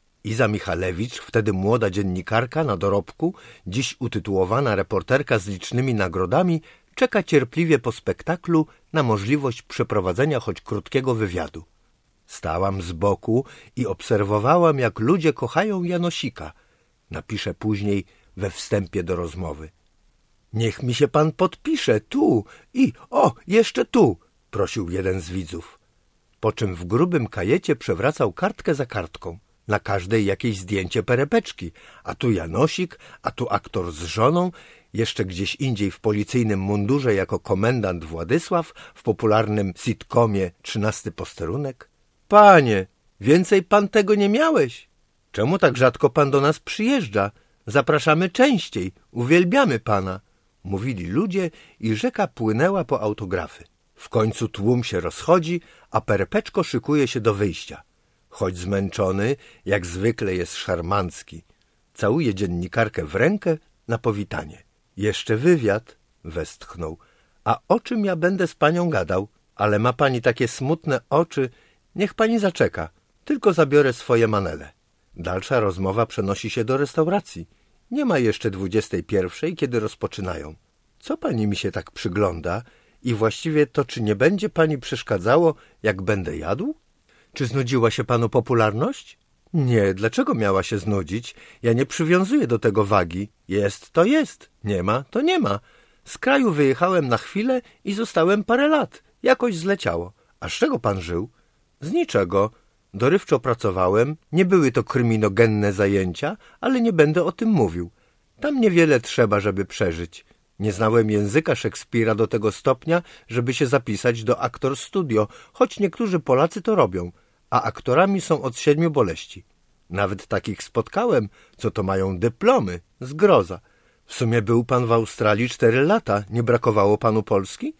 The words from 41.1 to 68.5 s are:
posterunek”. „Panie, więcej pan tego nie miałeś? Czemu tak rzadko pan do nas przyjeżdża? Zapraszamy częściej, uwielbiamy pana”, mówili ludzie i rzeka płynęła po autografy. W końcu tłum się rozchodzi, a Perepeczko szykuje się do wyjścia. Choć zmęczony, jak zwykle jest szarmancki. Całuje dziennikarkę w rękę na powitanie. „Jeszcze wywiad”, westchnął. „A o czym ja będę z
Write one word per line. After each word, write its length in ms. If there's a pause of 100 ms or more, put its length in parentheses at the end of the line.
posterunek”. 760 (400)
„Panie, 580 (340)
więcej 420
pan 260
tego 260
nie 140
miałeś? 600 (440)
Czemu 260
tak 180
rzadko 340
pan 200
do 100
nas 180
przyjeżdża? 720 (360)
Zapraszamy 640
częściej, 640 (180)
uwielbiamy 720
pana”, 400 (440)
mówili 420
ludzie 440 (300)
i 140
rzeka 320
płynęła 580
po 160
autografy. 640 (300)
W 140
końcu 400
tłum 360
się 160
rozchodzi, 600 (300)
a 100
Perepeczko 600
szykuje 460
się 120
do 140
wyjścia. 480 (460)
Choć 280
zmęczony, 800 (280)
jak 220
zwykle 480
jest 200
szarmancki. 920 (500)
Całuje 400
dziennikarkę 720
w 100
rękę 420 (320)
na 100
powitanie. 640 (340)
„Jeszcze 400
wywiad”, 600 (280)
westchnął. 720 (460)
„A 140 (100)
o 120
czym 240
ja 120
będę 300
z 80